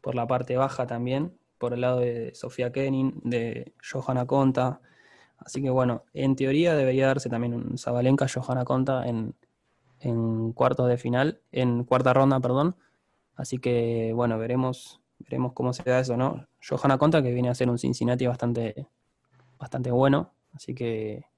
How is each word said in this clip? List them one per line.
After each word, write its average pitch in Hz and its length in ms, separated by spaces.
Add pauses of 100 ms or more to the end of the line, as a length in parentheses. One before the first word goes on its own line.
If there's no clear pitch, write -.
por 127 140
la 117 120
parte 127 300
baja 131 300
también, 127 500 (200)
por 120 160
el 123 80
lado 127 180
de 120 360
Sofía 123 360
Kenin, 135 520
de 120 500 (160)
Johanna 127 380
Konta. 131 540 (560)
Así - 240
que 139 80
bueno, 123 340 (100)
en 135 220
teoría 147 400
debería 131 320
darse 135 220
también 117 240
un 123 240
Sabalenka-Johanna 127 880
Konta 131 420
en, 113 260 (680)
en 113 540
cuartos 127 360
de 123 80
final, 123 420 (120)
en 123 340
cuarta 127 280
ronda, 135 280
perdón. 135 340 (600)
Así 131 240
que 117 540
bueno, 117 240
veremos, 127 640 (180)
veremos 127 340
cómo 127 200
se - 100
da 127 160
eso, 127 180
¿no? 127 280 (220)
Johanna 139 300
Konta 151 260
que 123 80
viene 123 180
a 123 60
ser 123 140
un 120 80
Cincinnati 123 500
bastante, 120 600 (720)
bastante 123 340
bueno, 139 420 (200)
así 139 220
que 110 500 (120)